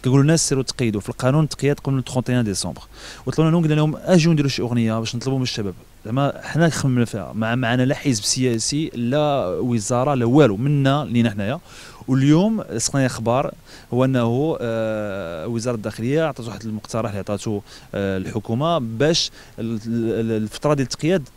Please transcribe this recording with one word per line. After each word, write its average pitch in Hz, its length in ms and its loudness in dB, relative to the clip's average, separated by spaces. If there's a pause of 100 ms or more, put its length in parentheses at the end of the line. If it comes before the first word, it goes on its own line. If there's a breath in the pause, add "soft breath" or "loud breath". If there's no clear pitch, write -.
كنقولوا 135 180 6
الناس 156 260 4
سيروا 135 140 0
تقيدوا 110 380 -2
في - 80 -10
القانون، 135 360 2
التقييد 143 360 -2
قبل 135 240 -2
ثلاثين 123 400 0
ديسمبر، 92 380 -4 (440 loud breath)
وطلبنا 156 240 2
لهم 170 120 4
قلنا 151 120 2
لهم 151 220 2
اجيو 165 360 4
نديروا 143 180 2
شي - 120 -4
اغنيه 113 360 0
باش 113 180 -6
نطلبوا 131 220 -2
من 131 40 0
الشباب، 101 320 -4 (320)
زعما 135 360 0
حنا 165 260 2
خممنا 127 360 2
فيها، 90 300 -8
ما 113 200 0
معنا 127 280 2
لا 135 120 2
حزب 117 280 -2
سياسي 127 720 -2
لا 131 520 0
وزاره 120 680 0
لا 123 100 2
والو، 120 320 6
منا 139 540 2
لينا 117 200 4
حنايا. 107 300 -4 (480 loud breath)
واليوم 151 560 4 (120)
سقنا 135 300 0
اخبار 117 480 -2 (400 loud breath)
هو 123 100 4
انه، 131 560 0
آه، 104 840 -4
وزاره 120 280 -2
الداخليه 113 480 -2
عطات 131 240 -4
واحد 101 160 -12
المقترح 110 480 -4
اللي 101 80 -6
عطاتو، 101 420 -4 (340 loud breath)
آه، 98 240 -2
الحكومه 113 600 -2
باش 135 520 0 (280 loud breath)
ال-، 113 280 -4
ال-، 113 560 0
الفتره 147 320 0
ديال 139 120 0
التقييد 156 500 -2